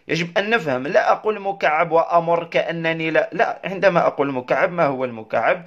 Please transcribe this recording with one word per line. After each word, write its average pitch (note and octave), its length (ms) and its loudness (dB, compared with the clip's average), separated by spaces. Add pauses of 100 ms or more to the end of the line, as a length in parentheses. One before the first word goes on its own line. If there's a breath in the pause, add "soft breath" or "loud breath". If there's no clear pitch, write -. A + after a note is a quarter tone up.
يجب E3+ 300 -2
أن G#3 120 -2
نفهم. C#3+ 360 0
لا G#3+ 260 2
أقول G#3 280 -2
مكعب E3+ 520 0
وأمر E3 520 2
كأنني E3 640 -2
لا، D#3 220 2
لا، - 320 -2
عندما F3 420 2
أقول C#3 260 0
مكعب، C#3 400 0
ما E3+ 120 2
هو C3 200 0
المكعب؟ A#2 640 -2